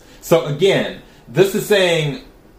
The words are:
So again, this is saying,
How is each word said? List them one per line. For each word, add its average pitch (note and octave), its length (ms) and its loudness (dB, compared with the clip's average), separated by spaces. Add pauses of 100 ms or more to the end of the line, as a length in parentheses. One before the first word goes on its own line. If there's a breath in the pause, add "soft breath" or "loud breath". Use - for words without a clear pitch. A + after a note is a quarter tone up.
(220 loud breath)
So - 240 2
again, C#3+ 560 -2 (260 soft breath)
this F3+ 280 0
is F#3 100 -4
saying, E3 580 0 (360)